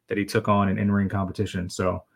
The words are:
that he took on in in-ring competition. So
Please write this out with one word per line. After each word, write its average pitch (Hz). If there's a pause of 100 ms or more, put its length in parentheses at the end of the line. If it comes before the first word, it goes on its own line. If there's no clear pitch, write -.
that -
he 101
took -
on 101
in 95
in-ring 101
competition. 95
So 90 (120)